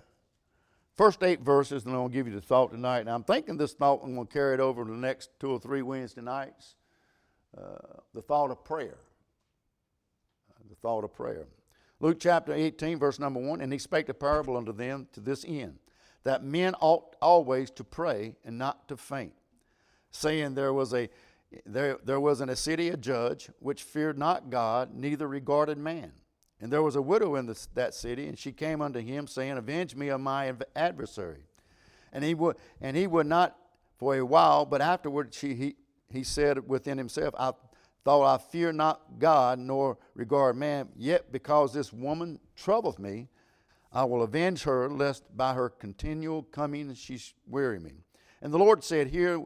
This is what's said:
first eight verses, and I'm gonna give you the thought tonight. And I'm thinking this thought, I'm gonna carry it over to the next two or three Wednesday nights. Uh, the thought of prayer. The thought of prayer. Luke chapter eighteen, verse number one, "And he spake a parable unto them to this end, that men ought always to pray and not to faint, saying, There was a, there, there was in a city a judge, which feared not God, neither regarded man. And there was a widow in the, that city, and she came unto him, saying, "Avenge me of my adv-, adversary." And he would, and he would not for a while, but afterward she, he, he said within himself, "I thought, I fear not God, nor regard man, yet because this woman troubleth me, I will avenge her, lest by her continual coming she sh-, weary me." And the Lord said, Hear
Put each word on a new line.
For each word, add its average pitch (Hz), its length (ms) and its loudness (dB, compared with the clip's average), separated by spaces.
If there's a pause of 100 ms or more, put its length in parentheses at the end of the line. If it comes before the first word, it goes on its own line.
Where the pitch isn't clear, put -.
(960)
first 196 260 6
eight 175 200 4
verses, 139 420 4
and 127 100 -4
I'm 127 60 -2
gonna 123 120 -4
give 131 140 -2
you 110 80 -6
the 101 60 -6
thought 127 320 4
tonight. 123 300 -2
And 110 60 -8
I'm 117 140 -2
thinking 220 340 -2
this 147 160 -2
thought, 139 300 2
I'm 127 140 -8
gonna 120 100 -6
carry 139 280 0
it 131 40 -2
over 131 260 0
to 110 60 -10
the 113 60 -8
next 131 420 -6
two 139 140 -4
or 120 80 -2
three 131 220 -4
Wednesday 127 400 -10
nights. 135 520 -12 (800)
Uh, - 440 -18 (140)
the 113 80 -14
thought 147 280 0
of - 140 -12
prayer. 139 340 -8 (1700)
The 98 60 -20
thought 113 300 -2
of 107 100 -10
prayer. 110 320 -8 (540)
Luke 165 180 2
chapter 165 340 2
eighteen, 156 460 -2
verse 139 220 0
number 135 180 -4
one, 143 220 -6
"And 131 120 -4
he 143 60 -4
spake 156 300 -2
a 127 60 -6
parable 143 420 0
unto 113 160 -4
them 127 400 -6
to - 80 -18
this 131 240 -6
end, 147 340 -10 (460)
that 131 180 0
men 175 380 0
ought 160 420 4
always 135 480 4
to - 140 -16
pray 113 500 -4 (100)
and 117 140 -12
not 131 300 -6
to 139 80 -10
faint, 135 380 -10 (760)
saying, 151 440 -2
There 135 180 0
was 135 200 0
a, 120 160 0 (580)
there, 131 380 -2
there 135 160 0
was 143 200 2
in 135 80 -4
a 127 60 -2
city 160 360 -2
a 175 60 -4
judge, 123 640 -2
which 139 240 -6
feared 151 340 -4
not 143 340 -2
God, 120 440 0
neither 143 320 -4
regarded 143 520 0
man. 147 340 -8 (480)
And 117 120 -6
there 151 120 4
was 143 100 2
a 139 80 2
widow 175 320 2
in 131 120 -2
the, 110 140 -10 (140)
that 123 180 0
city, 123 360 -8
and - 100 -12
she 139 140 -10
came 156 280 -4
unto 139 200 -4
him, 135 260 -8
saying, 135 320 -6
"Avenge 135 380 -6
me 143 140 -4
of 135 100 -2
my 135 260 -2
adv-, 123 160 -6 (140)
adversary." 107 720 -6 (640)
And 135 100 -6
he 160 120 0
would, 160 200 2 (260)
and 135 160 -4
he 190 120 2
would 160 180 2
not 170 300 2 (420)
for 135 180 0
a 131 80 0
while, 147 400 8
but 139 160 0
afterward 147 540 0
she, 139 200 -6
he, 135 220 -6 (320)
he 131 140 -8
said 139 460 0
within 135 280 -2
himself, 139 400 -4
"I 131 140 -2 (540)
thought, 139 280 8
I 127 60 4
fear 170 340 -2
not 151 460 0
God, 131 400 6
nor 135 400 -2 (160)
regard 127 400 4
man, 143 400 -4
yet 151 380 -2
because 139 400 2
this 135 200 -4
woman 151 460 -6 (160)
troubleth 202 460 0
me, 101 260 -10 (680)
I 127 120 2
will 120 180 0
avenge 156 400 0
her, 131 260 0
lest 139 480 -4
by 131 180 0
her 127 140 0
continual 156 760 -8
coming 147 500 -6
she 127 240 -14
sh-, - 160 -18 (140)
weary 123 320 -2
me." 80 240 -18 (360)
And 147 140 -6
the 165 40 4
Lord 202 260 8
said, 151 240 2
Hear 170 380 0